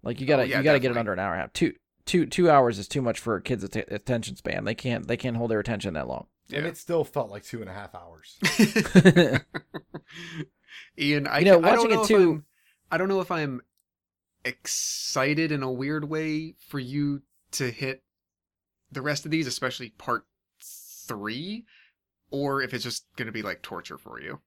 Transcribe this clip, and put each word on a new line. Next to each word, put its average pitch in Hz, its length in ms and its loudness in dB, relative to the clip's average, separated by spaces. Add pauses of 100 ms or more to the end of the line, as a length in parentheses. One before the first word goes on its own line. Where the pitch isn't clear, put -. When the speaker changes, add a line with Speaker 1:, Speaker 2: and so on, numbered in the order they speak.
Speaker 1:
Like, 117 180 -6
you 135 60 -4
gotta, 139 160 4
Speaker 2:
Oh, - 40 2
yeah, 127 120 0
Speaker 1:
you 131 60 0
gotta 147 140 6
get 127 120 0
it 120 40 -2
Speaker 2:
definitely. 117 60 0
Speaker 1:
under 104 140 -2
an 90 40 -4
hour 95 140 -2
and 90 80 -4
a - 40 -4
half. - 80 -12
Two, - 220 0 (300)
two, 175 220 2
two 170 240 2
hours 123 280 6
is 101 100 -8
too 143 140 -4
much 117 160 -2
for 110 180 -2
a 87 60 -6
kid's 107 220 -4
att-, - 260 -8
attention 107 460 -4
span. - 280 -6
They 110 100 -4
can't, 120 340 -6
they 117 80 0
can't 117 200 -4
hold 117 140 -2
their 110 100 0
attention 101 340 -6
that 69 140 -6
long. 64 180 -8 (260)
Speaker 3:
And - 120 -4
Speaker 2:
Yeah. - 60 -4
Speaker 3:
it - 60 -16
still 165 280 -2
felt 120 260 -6
like 101 140 -16
two 117 160 -12
and 95 80 -12
a 92 40 -14
half 98 220 -14
hours. 85 440 -20 (200)
Speaker 2:
<laughs> 170 840 6
Speaker 1:
<laughs> - 0 - (1600)
Speaker 2:
Ian, 143 280 0
I 143 140 0
Speaker 1:
You 170 60 4
know, 185 140 12
Speaker 2:
ca-, 170 80 4
I 233 60 8
don't 233 140 4
Speaker 1:
watching - 20 4
it 214 40 6
Speaker 2:
know 220 80 4
if 208 60 0
Speaker 1:
too 190 240 8
Speaker 2:
I'm, 156 120 -4 (460)
I 165 80 -2
don't 190 100 0
know 196 120 0
if 180 100 -6
I'm 147 300 -4 (840)
excited 147 1080 -2
in 139 100 -2
a 131 100 -4
weird 147 360 -4
way 156 460 -6 (140)
for 143 100 -8
you 143 440 -2 (300)
to 127 180 -4
hit 135 320 -8 (880)
the 139 120 -8
rest 143 220 -4
of 151 60 -8
these, 160 160 0
especially 123 440 -6
part - 340 -6 (840)
three, 123 600 -8 (640)
or 139 320 -2
if 123 100 -6
it's 117 120 -6
just 120 200 -8 (120)
gonna 113 160 -8
be, 107 100 -8
like, 95 200 -6
torture - 360 -12
for 60 220 -18
you. 107 260 -12